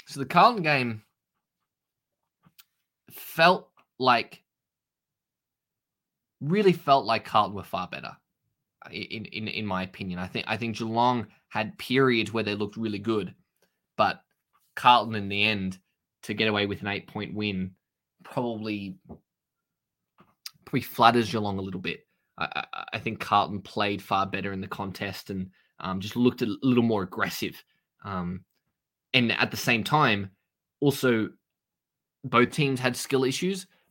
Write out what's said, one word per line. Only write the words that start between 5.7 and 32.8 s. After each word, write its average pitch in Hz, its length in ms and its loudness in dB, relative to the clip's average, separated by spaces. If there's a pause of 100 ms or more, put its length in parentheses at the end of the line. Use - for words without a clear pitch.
really 185 320 4
felt 139 320 4
like 110 200 0
Carlton 104 300 2
were 92 100 -10
far 90 240 -6
better 65 280 -12 (760)
in, 107 360 -10
in, 107 220 -10
in 107 180 -6
my 92 160 -4
opinion. 92 380 -8
I 92 80 -6
think, - 200 -8
I 113 80 -2
think 113 220 -6
Geelong 117 480 0 (220)
had 110 300 -6
periods 123 540 2
where 113 120 -2
they 104 100 -2
looked 104 220 -4
really 110 220 -6
good, 104 360 -2 (640)
but 98 260 0 (540)
Carlton 117 400 4
in 101 120 -4
the 101 160 0
end 95 340 -2 (440)
to 107 120 -6
get 110 140 0
away 101 180 2
with 101 140 -6
an 107 80 -6
eight-point 101 460 -8
win 98 380 -4 (500)
probably, 107 720 -8 (1700)
probably - 180 -2
flatters 117 480 6
Geelong 104 280 -2
a 95 40 -6
little 95 180 -8
bit. 90 260 -8 (320)
I, - 340 -6
I, 50 120 -10 (100)
I 110 40 -6
think 110 220 -6
Carlton 98 400 2
played 104 400 -4
far 98 260 0
better 98 260 -6
in 95 80 -6
the 95 80 -10
contest 98 640 -8
and, 95 200 -6 (300)
um, 95 200 -4
just 107 160 -8
looked 123 260 4
a 107 200 -2
little 123 220 4
more 110 180 2
aggressive. 92 600 -6 (420)
Um, 92 400 -6 (680)
and 120 200 2
at 113 180 0
the 117 60 -8
same 113 260 0
time, 107 480 2 (500)
also 127 500 2 (920)
both 120 300 4
teams 135 260 0
had 123 180 0